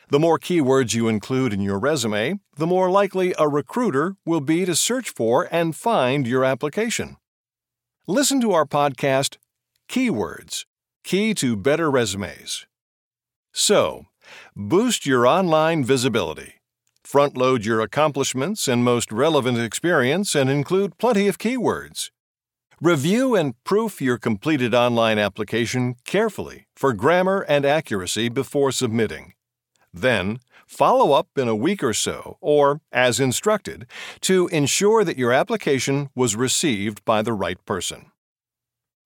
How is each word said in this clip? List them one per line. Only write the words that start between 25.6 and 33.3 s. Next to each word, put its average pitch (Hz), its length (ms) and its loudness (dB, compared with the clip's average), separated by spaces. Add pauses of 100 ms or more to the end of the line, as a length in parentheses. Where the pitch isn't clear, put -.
carefully 190 720 -4
for 135 180 0
grammar 180 560 2
and 143 160 2
accuracy 117 640 -2
before 135 420 -2
submitting. 110 600 -2 (580)
Then, 104 480 -2 (280)
follow 202 460 2
up 156 220 2
in 131 120 0
a 113 80 0
week 160 280 0
or 117 100 0
so, - 480 -6
or 147 380 2 (120)
as 127 280 2
instructed, 127 680 -2 (340)